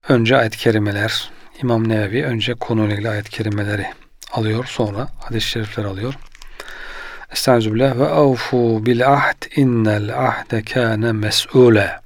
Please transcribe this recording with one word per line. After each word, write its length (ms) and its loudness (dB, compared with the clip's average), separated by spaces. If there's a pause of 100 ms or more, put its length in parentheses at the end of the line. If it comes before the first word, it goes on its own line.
Önce 280 4
ayet-i 220 0
kerimeler, 720 0 (320)
İmam 260 2
Nevevi 360 0
önce 300 -2
konuyla 400 0
ilgili 160 -4
ayet-i 200 -6
kerimeleri 560 -4 (460)
alıyor, 320 -2
sonra 440 -4 (120)
hadis-i 280 -4
şerifler 360 -4
alıyor. 300 -6 (1160)
Estağfirullah. 680 2
"Ve 100 2
avfu 800 2
bil 260 4
ahd, 300 0 (140)
innel 720 2
ahde 340 -4
kâne 500 0
mes'ûle." 920 4